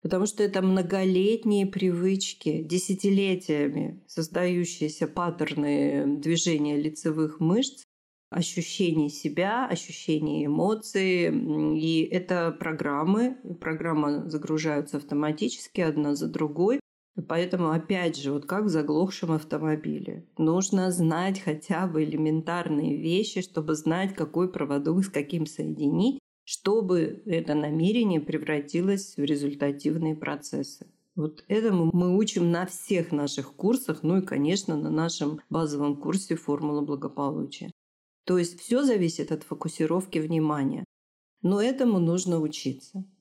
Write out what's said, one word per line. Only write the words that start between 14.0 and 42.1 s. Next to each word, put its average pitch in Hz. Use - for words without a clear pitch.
загружаются 151
автоматически 151
одна 147
за 156
другой. 160
Поэтому, 175
опять 165
же, 139
вот 143
как 202
в 208
заглохшем 160
автомобиле. 151
Нужно 185
знать 180
хотя 160
бы 156
элементарные 156
вещи, 185
чтобы 156
знать, 180
какой 170
проводок 151
с 190
каким 151
соединить, 156
чтобы 190
это 160
намерение 160
превратилось 156
в 143
результативные 143
процессы. 147
Вот 151
этому 202
мы 180
учим 185
на 170
всех 175
наших 143
курсах, 214
ну 175
и, 180
конечно, 160
на 156
нашем 156
базовом 147
курсе 165
"Формула 147
благополучия". 143
То 180
есть 175
всё 254
зависит 175
от 151
фокусировки 165
внимания. 156
Но 196
этому 247
нужно 170